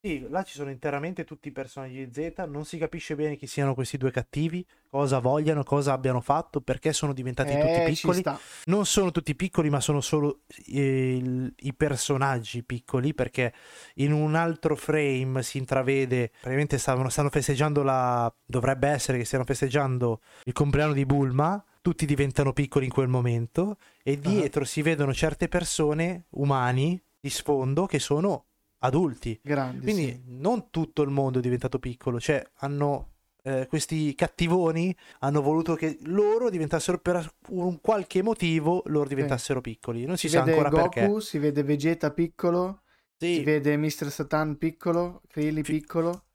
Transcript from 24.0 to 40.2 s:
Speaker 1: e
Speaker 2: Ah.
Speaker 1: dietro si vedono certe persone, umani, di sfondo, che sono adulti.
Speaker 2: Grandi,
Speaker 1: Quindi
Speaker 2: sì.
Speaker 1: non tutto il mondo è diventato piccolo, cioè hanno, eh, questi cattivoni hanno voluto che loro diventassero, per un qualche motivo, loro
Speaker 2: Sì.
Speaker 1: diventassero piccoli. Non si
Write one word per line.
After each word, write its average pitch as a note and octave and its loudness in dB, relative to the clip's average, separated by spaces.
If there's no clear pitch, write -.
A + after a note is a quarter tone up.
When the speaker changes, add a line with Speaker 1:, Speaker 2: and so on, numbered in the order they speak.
Speaker 1:
e C#3 0
Speaker 2:
Ah. D#3+ 0
Speaker 1:
dietro D3+ 2
si - -4
vedono D3 2
certe D#3+ 0
persone, E3 0
umani, C#3 0
di C#3 -8
sfondo, C#3 0
che D3+ -2
sono D#3 0
adulti. C3 0
Speaker 2:
Grandi, C3 -2
Speaker 1:
Quindi F3 0
Speaker 2:
sì. B2 -8
Speaker 1:
non D3 -2
tutto D#3+ -4
il C#3+ 2
mondo C3+ 0
è - 2
diventato B2 -2
piccolo, B2 -6
cioè - 0
hanno, C#3+ -4
eh, C3 -2
questi D3+ -2
cattivoni E3+ 0
hanno D3 2
voluto D#3+ 2
che D#3+ -2
loro G#3 2
diventassero, E3 0
per F3 0
un F3+ -2
qualche F#3+ 0
motivo, F3 0
loro D3+ 0
Speaker 2:
Sì. C#3 -6
Speaker 1:
diventassero C3+ -2
piccoli. A#2 -8
Non F3 -4
si D#3+ -2